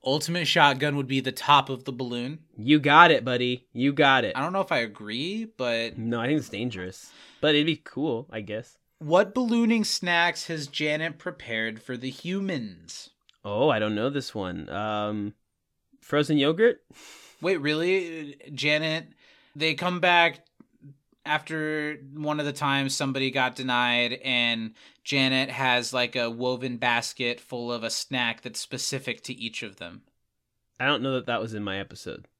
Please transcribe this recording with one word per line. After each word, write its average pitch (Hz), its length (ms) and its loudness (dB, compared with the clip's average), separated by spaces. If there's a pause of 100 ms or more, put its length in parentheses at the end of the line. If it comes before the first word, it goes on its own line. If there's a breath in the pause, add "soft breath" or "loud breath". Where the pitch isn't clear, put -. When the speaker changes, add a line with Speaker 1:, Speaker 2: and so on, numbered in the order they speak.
Speaker 1:
Ultimate 156 420 0
Shotgun 147 500 4
would 139 120 -2
be 135 100 2
the 131 140 -2
top 139 360 6
of 131 160 -6
the 139 80 -8
balloon. 123 460 -6 (180)
Speaker 2:
You 131 220 4
got 151 320 10
it, 120 140 4
buddy. 123 480 -2
You 135 200 0
got 135 320 4
it. 98 120 -4
Speaker 1:
I 131 40 -4
don't 165 120 -4
know 196 80 0
if 185 100 -2
I 151 80 2
agree, 117 680 -6
but 117 520 -4
Speaker 2:
No, 117 220 -2
I 120 80 -2
think 151 100 2
it's 135 100 -6
dangerous. 98 640 -8 (300 loud breath)
But 147 160 4
it'd 147 100 4
be 156 160 -2
cool, 127 480 -6
I 113 120 -8
guess. 107 360 -10 (200)
Speaker 1:
What 185 360 2
ballooning 233 480 2
snacks 170 640 0
has 156 220 -8
Janet 151 500 -2
prepared 113 640 -6
for 127 140 -8
the 123 120 -8
humans? 135 1000 -6 (340)
Speaker 2:
Oh, 107 240 2
I 113 120 4
don't 107 160 0
know 113 140 0
this 143 220 -6
one. 90 380 -6
Um, 104 640 -4 (640)
frozen 147 380 2
yogurt? 165 440 4 (600 loud breath)
Speaker 1:
Wait, 180 160 0
really? 160 760 -2 (180)
Janet, 156 540 0 (460 soft breath)
they 156 200 -2
come 175 260 -2
back 170 460 4 (800)
after 151 720 -4 (160)
one 151 260 -2
of 147 60 -2
the 147 60 -4
times 139 420 0
somebody 135 360 -2
got 127 260 0
denied, 123 580 0 (100)
and 117 500 0 (300 soft breath)
Janet 135 460 2
has, 123 420 0
like, 123 240 0
a 117 140 0
woven 123 460 -4
basket 120 640 -2
full 120 320 -6
of 117 100 -4
a 113 80 -4
snack 120 520 -4
that's 117 180 -10
specific 131 640 -6
to 127 100 -8
each 113 280 -10
of 101 140 -12
them. - 260 -14 (760)
Speaker 2:
I 127 80 -2
don't 143 160 2
know 135 120 -2
that 123 120 -2
that 117 140 -2
was 110 140 -6
in 104 100 -6
my 95 140 -4
episode. - 480 -12 (140)